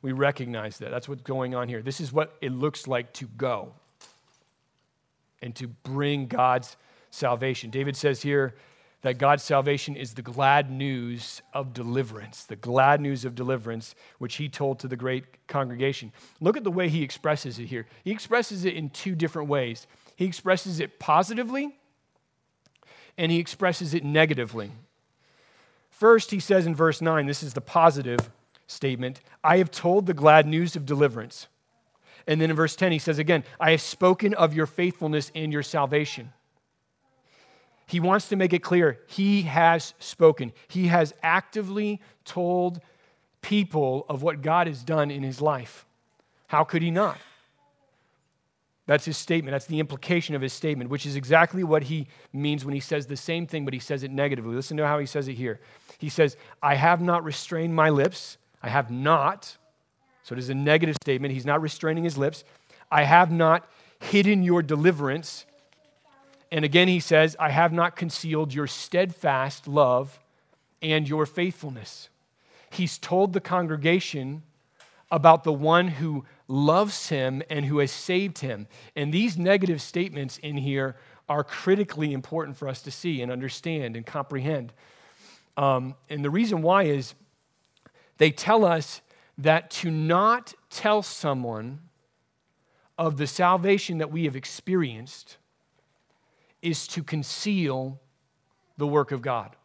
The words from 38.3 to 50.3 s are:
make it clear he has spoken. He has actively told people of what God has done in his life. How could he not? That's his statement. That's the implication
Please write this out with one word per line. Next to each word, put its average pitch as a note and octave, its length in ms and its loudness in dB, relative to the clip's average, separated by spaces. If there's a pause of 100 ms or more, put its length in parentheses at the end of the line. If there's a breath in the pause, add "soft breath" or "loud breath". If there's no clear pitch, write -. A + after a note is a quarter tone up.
make F#3 180 2
it F3 80 2
clear E3+ 460 2
he G3 360 2
has E3 540 2
spoken. D#3 560 2 (140)
He F3+ 200 0
has E3+ 360 4
actively G3+ 760 -2 (260 soft breath)
told F3+ 540 -2 (600 soft breath)
people D3+ 680 0
of C3+ 140 -6
what D3+ 220 -2
God E3+ 240 2
has C3 160 -8
done D3+ 260 0
in C#3 140 -8
his C3 180 -6
life. C#3 460 -4 (580)
How D#3 180 2
could E3 200 -2
he E3+ 80 -2
not? F#3 260 0 (1700)
That's C#3+ 180 2
his D#3 120 -6
statement. D#3 360 -2
That's C#3 120 -6
the D#3 160 -4
implication D#3 520 -4